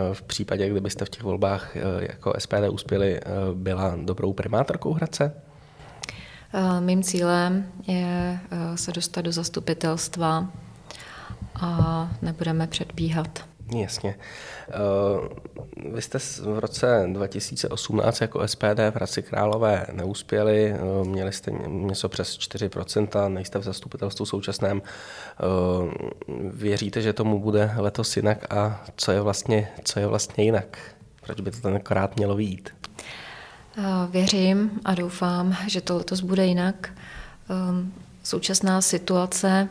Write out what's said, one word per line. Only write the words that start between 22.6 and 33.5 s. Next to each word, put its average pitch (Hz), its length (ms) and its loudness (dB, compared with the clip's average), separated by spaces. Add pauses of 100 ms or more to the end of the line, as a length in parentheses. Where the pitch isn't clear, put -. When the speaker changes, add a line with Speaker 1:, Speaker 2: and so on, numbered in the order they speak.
Speaker 1:
procenta, 101 600 0
nejste 92 300 -4
v 98 40 -6
zastupitelstvu - 600 -6
současném. 101 560 -2
Eh, - 640 -12 (1080)
věříte, 104 480 0
že 107 120 2
tomu 107 260 2
bude 107 380 4
letos 101 400 0
jinak 107 360 2
a 104 300 0 (120)
co - 160 0
je 104 100 4
vlastně, 104 460 2 (160)
co - 160 0
je 101 80 2
vlastně 104 360 2
jinak? - 340 2 (480)
Proč - 160 -8
by 95 100 -4
to - 100 -10
tenkrát 98 540 0
mělo 101 200 2
vyjít? 101 340 -2 (1080)